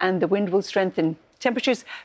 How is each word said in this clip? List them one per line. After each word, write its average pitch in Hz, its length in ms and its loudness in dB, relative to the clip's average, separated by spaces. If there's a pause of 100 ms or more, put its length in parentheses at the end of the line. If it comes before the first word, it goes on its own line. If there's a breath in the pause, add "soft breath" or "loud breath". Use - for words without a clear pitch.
and 185 220 0
the 170 60 2
wind 202 220 0
will 190 120 2
strengthen. 180 540 0 (240)
Temperatures 247 440 0 (200 loud breath)